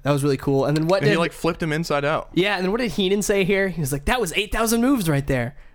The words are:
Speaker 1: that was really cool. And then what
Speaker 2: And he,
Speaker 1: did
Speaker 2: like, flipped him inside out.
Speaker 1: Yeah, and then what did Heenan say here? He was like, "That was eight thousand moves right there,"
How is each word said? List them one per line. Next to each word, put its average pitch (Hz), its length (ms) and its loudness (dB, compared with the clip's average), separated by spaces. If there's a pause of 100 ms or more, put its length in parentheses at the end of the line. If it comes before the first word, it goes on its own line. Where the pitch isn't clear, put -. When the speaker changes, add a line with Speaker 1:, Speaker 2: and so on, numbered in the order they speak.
Speaker 1:
that 139 80 0
was 143 100 0
really 139 160 2
cool. 135 280 0
And 147 120 0
then 156 100 0
what 190 120 4
Speaker 2:
And 143 80 0
he, - 60 4
Speaker 1:
did 165 60 2
Speaker 2:
like, 170 120 0
flipped - 320 -2
him 156 100 -2
inside 151 320 -2
out. 147 300 -2
Speaker 1:
Yeah, 196 200 2
and 185 80 -2
then 185 80 0
what 226 100 0
did 233 100 -2
Heenan 196 320 0
say 202 200 2
here? 196 260 2
He 165 120 -6
was 135 100 -2
like, 143 140 -4
"That 247 160 0
was 175 140 -2
eight 202 160 -2
thousand 226 300 0
moves 240 280 2
right 139 160 0
there," 123 300 -2 (200)